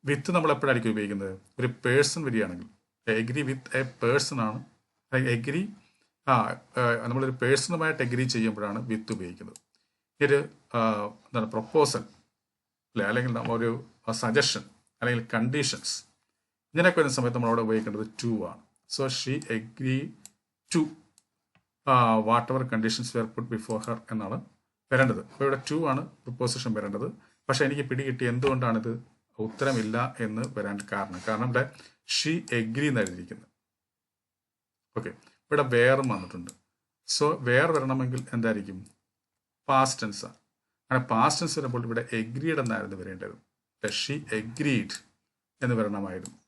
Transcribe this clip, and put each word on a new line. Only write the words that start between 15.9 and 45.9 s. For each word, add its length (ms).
ഇങ്ങനെയൊക്കെ 260
വരുന്ന 140
സമയത്ത് 220
നമ്മൾ 120
അവിടെ 140
ഉപയോഗിക്കേണ്ടത് 460
to 200
ആണ്. 160
So 100
she 280
agree 520
to, 120
ആ, 320
whatever 500
conditions 460
were 120
put 280
before 320
her 100
എന്നാണ് 340
വരേണ്ടത്. 280
അപ്പൊ 260
ഇവിടെ 160
to 120
ആണ് 220
പ്രിപ്പോസിഷൻ 680
വരേണ്ടത്. 380
പക്ഷെ 160
എനിക്ക് 240
പിടികിട്ടി 360
എന്തുകൊണ്ടാണിത് 760
ഉത്തരമില്ല 800
എന്ന് 220
വരാൻ 220
കാരണം. 360
കാരണം 180
ഇവിടെ 260
she 500
agree 480
എന്ന് 140
എഴുതിയിരിക്കുന്നത്. 460
ഓക്കെ, 120
ഇവിടെ 120
where 480
വന്നിട്ടുണ്ട്. 400
So 280
where 340
വരണമെങ്കിൽ 640
എന്തായിരിക്കും? 540
പാസ്റ്റ് 360
ടെൻസ് 220
ആണ്. 80
അങ്ങനെ 140
പാസ്റ്റ് 360
ടെൻസ് 180
വരുമ്പോൾ 260
ഇവിടെ 280
agreed 460
എന്നായിരുന്നു 360
വരേണ്ടത്. 400
She 340
agreed 540
എന്ന് 140
വരണമായിരുന്നു. 640